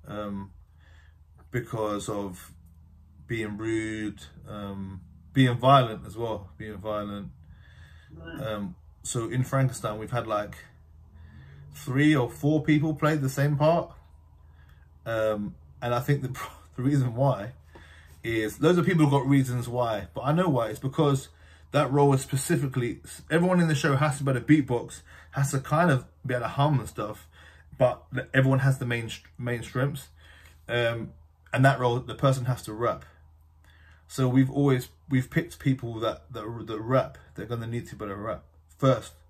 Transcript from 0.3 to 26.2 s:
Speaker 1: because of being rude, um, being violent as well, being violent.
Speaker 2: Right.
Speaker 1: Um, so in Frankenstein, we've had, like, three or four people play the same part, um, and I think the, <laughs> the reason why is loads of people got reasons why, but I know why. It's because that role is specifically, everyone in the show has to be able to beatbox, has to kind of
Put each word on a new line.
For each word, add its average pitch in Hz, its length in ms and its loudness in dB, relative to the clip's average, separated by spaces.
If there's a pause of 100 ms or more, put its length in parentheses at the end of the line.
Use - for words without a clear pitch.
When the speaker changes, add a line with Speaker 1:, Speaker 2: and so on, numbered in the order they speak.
Speaker 1:
because 107 560 -4
of 101 440 -8 (760)
being 107 300 -6
rude, 110 640 -4 (260)
um, 98 540 -10 (320)
being 123 240 4
violent 123 500 4
as 104 100 -14
well, 107 400 -6
being 107 200 -12
violent. 104 520 -8 (880)
Speaker 2:
Right. 165 320 -12
Speaker 1:
Um, 101 280 -8 (280)
so 113 260 -4
in 127 140 -2
Frankenstein, 127 560 -2
we've 110 120 -8
had, 120 160 -2
like, 104 280 -2 (1160)
three 147 420 2
or 123 140 0
four 147 340 0
people 156 300 2
play 151 240 0
the 135 120 0
same 143 280 0
part, 160 340 2 (1120)
um, 110 500 -2 (260)
and 120 120 -2
I 123 60 0
think 139 220 0
the, 127 80 -6
<laughs> - 460 -14
the 123 80 -6
reason 127 320 2
why 120 380 0 (720)
is 110 380 -2
loads 170 160 6
of 160 80 4
people 160 220 4
got 135 200 4
reasons 127 400 2
why, 117 460 -2
but 113 80 -8
I 131 100 0
know 175 160 2
why. 123 220 2
It's 110 100 -8
because 139 500 0 (420)
that 135 200 2
role 143 220 6
is 135 80 4
specifically, 135 800 -2 (280)
everyone 175 300 4
in 170 80 4
the 156 80 2
show 139 200 2
has 143 240 0
to 143 40 -6
be 135 80 0
able 120 100 0
to - 40 -12
beatbox, 131 560 2 (300)
has 139 200 -2
to 139 80 0
kind 160 320 2
of 131 140 0 (200)